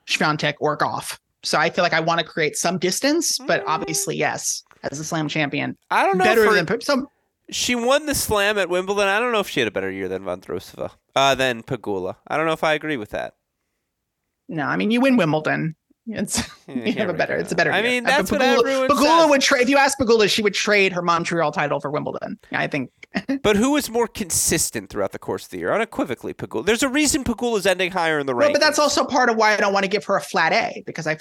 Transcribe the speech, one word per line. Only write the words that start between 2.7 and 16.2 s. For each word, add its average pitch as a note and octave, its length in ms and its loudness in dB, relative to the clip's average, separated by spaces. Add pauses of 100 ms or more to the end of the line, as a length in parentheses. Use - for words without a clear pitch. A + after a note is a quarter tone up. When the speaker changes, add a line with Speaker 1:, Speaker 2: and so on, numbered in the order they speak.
Speaker 1:
distance, C4+ 640 0
but G3 220 0
Speaker 2:
Mm. - 80 -6
Speaker 1:
obviously, D#3+ 460 -4
yes, D3 460 -4 (220)
as C#3 160 -8
a D#3 40 -10
slam D#3 240 -4
champion, C#3 480 -4 (140)
Speaker 2:
I A3+ 160 2
don't F#4+ 140 2
know F#3 60 0
Speaker 1:
better A3 180 4
Speaker 2:
if G#3+ 60 6
her G#3+ 60 4
Speaker 1:
than F3 120 2
Pe-, G#3+ 140 -2
some C#4 260 0 (420)
Speaker 2:
She - 240 -2
won B3+ 320 2
the C#4+ 80 0
slam G#3 460 0
at F3 100 0
Wimbledon. G3 380 0
I G3 120 2
don't B3 120 -2
know A3 80 0
if F#3+ 100 -2
she - 100 -2
had A#2 80 2
a G#2 40 -4
better G2 200 -2
year F#2+ 160 -6
than F#2+ 160 -4
Vondrousova, F#2 680 -8 (240)
uh, C3+ 180 4
than B2+ 300 -2
Pegula. G2+ 540 -6 (100)
I C3+ 100 -2
don't D#3 80 0
know D#3+ 80 0
if D#3 100 -8
I D#3+ 100 2
agree D3+ 240 -4
with G#2+ 120 -10
that. C2 240 -8 (1120)
Speaker 1:
No, D3+ 180 -6
I C3+ 100 -2
mean, G3 160 0
you A#3+ 100 2
win C4 160 4
Wimbledon. D#3 580 0 (320)
It's, G#3+ 300 -6 (200)